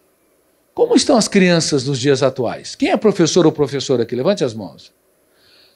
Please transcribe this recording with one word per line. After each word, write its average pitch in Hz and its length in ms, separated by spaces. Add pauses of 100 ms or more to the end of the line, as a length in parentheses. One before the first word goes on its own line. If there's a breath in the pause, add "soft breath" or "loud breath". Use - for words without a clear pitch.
(720)
Como 240 240
estão 262 220
as 202 100
crianças 170 580
nos 139 120
dias 139 240
atuais? 127 520
Quem 302 160
é 320 60
professor 180 480
ou 156 80
professora 131 520
aqui? 120 120
Levante 165 260
as 120 120
mãos. 95 400 (800 soft breath)